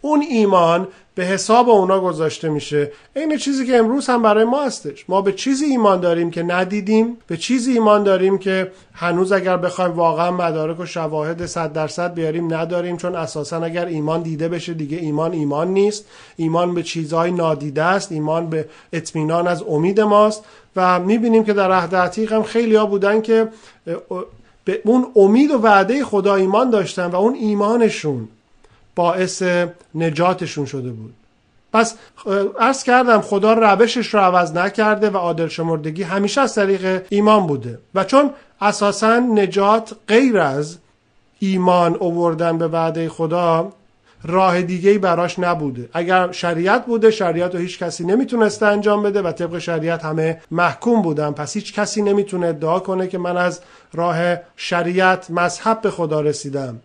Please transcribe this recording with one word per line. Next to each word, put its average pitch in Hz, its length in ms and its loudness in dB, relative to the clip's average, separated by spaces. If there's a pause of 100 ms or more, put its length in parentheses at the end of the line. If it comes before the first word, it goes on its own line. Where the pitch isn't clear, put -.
اون 294 240 2
ایمان 190 600 2 (260)
به 185 100 -4
حساب 220 440 2
اونا 190 320 4
گذاشته 160 480 -4
می‌شه. 147 440 -2 (240)
عین 302 200 -2
چیزی 269 300 -2
که 247 120 2
امروز 233 280 2
هم 247 160 0
برای 214 220 4
ما 269 200 -2
هستش. - 440 -8
ما 185 120 0
به 190 120 0
چیزی 269 320 -2
ایمان 220 360 2
داریم 170 300 0
که 170 120 -6
ندیدیم، 202 720 0 (100)
به 170 100 -8
چیزی 240 360 -2
ایمان 214 300 4
داریم 190 360 2
که 190 340 -4 (220)
هنوز 175 380 0
اگر 185 240 0
بخوایم 180 340 -2
واقعاً 170 400 0
مدارک 165 500 -4
و 175 60 -8
شواهد 160 600 -6
صد 160 260 -6
درصد 160 420 -4
بیاریم 165 400 -4
نداریم، 175 420 -4
چون 180 200 -6
اساساً 165 480 -6
اگر 170 220 -4
ایمان 160 360 -4
دیده 160 260 -6
بشه 170 260 -6
دیگه 156 220 -6
ایمان 160 360 -4
ایمان 151 360 -2
نیست. 202 360 0 (320)
ایمان 170 380 0
به 175 80 -2
چیزهای 165 480 -2
نادیده 156 520 -2
است، 190 300 0
ایمان 160 380 -2
به 156 180 -4 (240)
اطمینان 160 540 -2
از 175 160 -2
امید 180 380 0
ماست 214 440 4 (320)
و 180 240 2
می‌بینیم 220 440 4
که 214 80 0
در 196 200 2
عهد 180 240 2
عتیق 185 360 0
هم 220 100 2
خیلی‌ها 220 440 2
بودن 202 360 2
که، 220 260 2 (380)
اه، 165 100 -6 (680)
به 196 200 -2
اون 247 220 4 (100)
امید 226 340 6
و 277 80 2
وعدهٔ 214 460 4
خدا 202 300 0
ایمان 196 360 2
داشتن 190 360 0
و 175 100 -4
اون 220 180 2
ایمانشون 208 960 0 (680)
باعث 180 460 -2 (520)
نجاتشون 165 720 -2
شده 127 240 -10
بود. 113 240 -14 (580)
پس، 220 220 0 (320)
اه، 196 80 -2 (240)
عرض 262 240 0
کردم 247 380 4
خدا 202 320 2
روشش 226 600 2
رو 208 60 4
عوض 180 320 2
نکرده 202 580 0
و 196 60 -4
عادل 165 320 -2
شمردگی 160 540 -4
همیشه 196 380 -2
از 262 140 0
طریق 190 540 0
ایمان 208 380 4
بوده 123 320 -6 (160)
و 190 100 0
چون 277 260 4 (300)
اساساً 202 580 0
نجات 208 760 2 (160)
غیر 233 300 4
از 151 380 -2 (640)
ایمان 180 600 2
آوردن 170 580 0
به 165 100 -2
وعدهٔ 165 400 -2
خدا 165 640 0 (520)
راه 180 380 2
دیگه‌ای 185 360 2
براش 175 400 0
نبوده. 151 540 -4
اگر 180 400 0
شریعت 180 540 -2
بوده، 220 240 4
شریعت 180 440 -2
رو 175 60 -4
هیچ 180 180 -8
کسی 170 260 -8
نمیتونسته 214 600 0
انجام 208 360 2
بده 202 200 0
و 170 100 -2
طبق 170 260 -6
شریعت 165 460 -4
همه 160 360 -2 (100)
محکوم 175 520 0
بودن. 151 280 -2
پس 147 240 -8
هیچ 208 180 -8
کسی 208 300 -2
نمیتونه 202 440 0
ادعا 160 320 -2
کنه 185 280 -4
که 180 120 -6
من 175 180 -4
از 175 240 -2 (320)
راه 170 240 -2 (400)
شریعت 180 720 0
مذهب 175 500 -2
به 208 100 0
خدا 156 300 -2
رسیدم. 139 640 -4